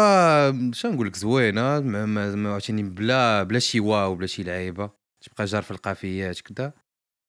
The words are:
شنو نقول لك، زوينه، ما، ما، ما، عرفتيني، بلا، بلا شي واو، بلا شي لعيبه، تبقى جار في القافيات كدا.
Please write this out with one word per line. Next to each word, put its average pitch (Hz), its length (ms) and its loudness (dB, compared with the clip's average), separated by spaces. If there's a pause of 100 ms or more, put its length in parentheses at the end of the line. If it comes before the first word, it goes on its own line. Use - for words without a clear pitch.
(720)
شنو 233 200 -4
نقول 120 140 0
لك، 95 100 -6
زوينه، 117 640 2
ما، 107 260 -2
ما، 104 280 -2
ما، 104 200 -4
عرفتيني، 104 280 -4
بلا، 107 600 2
بلا 104 160 0
شي 123 220 0
واو، 101 340 2
بلا 90 120 -4
شي - 160 -6
لعيبه، 92 480 -6 (300)
تبقى - 240 -6
جار 101 180 -2
في - 80 -12
القافيات 95 680 -6
كدا. 131 320 -10 (560)